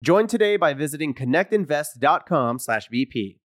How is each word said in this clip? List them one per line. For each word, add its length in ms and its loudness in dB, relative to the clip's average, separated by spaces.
Join 240 4
today 300 0
by 160 2
visiting 400 -4
connectinvest 880 -2
dot 260 2
com 340 0
slash 300 -4
B 160 -2
P. 420 -6